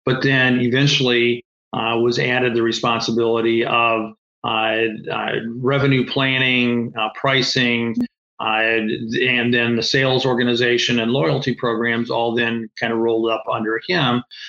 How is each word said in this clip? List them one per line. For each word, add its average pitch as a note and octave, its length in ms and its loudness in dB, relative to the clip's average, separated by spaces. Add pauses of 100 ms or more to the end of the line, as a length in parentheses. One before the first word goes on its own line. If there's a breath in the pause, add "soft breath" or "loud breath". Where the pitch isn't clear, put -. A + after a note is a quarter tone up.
but C3 160 0
then B2+ 380 2
eventually, B2 840 2 (280)
uh, A2+ 260 -2
was A#2+ 220 2
added B2 340 0
the A#2 80 0
responsibility A#2 1000 0
of, A2+ 480 0 (320)
uh, A2 320 -2 (360)
uh, G#2+ 200 -4 (240)
revenue C3 500 2
planning, B2+ 920 0
uh, A2 160 -2
pricing, B2 800 0 (440)
uh, A2 400 0 (420)
and B2 320 2
then A#2 220 2
the A2+ 80 0
sales C3 420 0
organization A#2+ 720 2
and A2+ 120 0
loyalty C#3 420 0
programs A#2 560 -2
all A#2+ 240 -2
then A#2 360 -2 (100)
kind A#2 120 -2
of A#2 80 0
rolled A2+ 300 0
up A2 220 -2
under A2+ 360 -2
him. B2+ 360 0 (260 loud breath)